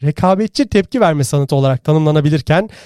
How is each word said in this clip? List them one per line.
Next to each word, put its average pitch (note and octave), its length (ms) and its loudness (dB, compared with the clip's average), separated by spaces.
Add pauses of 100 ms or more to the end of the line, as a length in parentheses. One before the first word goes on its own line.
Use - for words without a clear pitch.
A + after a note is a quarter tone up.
rekabetçi F#3+ 680 -2
tepki G#3 320 0
verme D#3 240 2
sanatı C#3+ 320 -2
olarak C3+ 280 0
tanımlanabilirken, D#3 840 0 (160)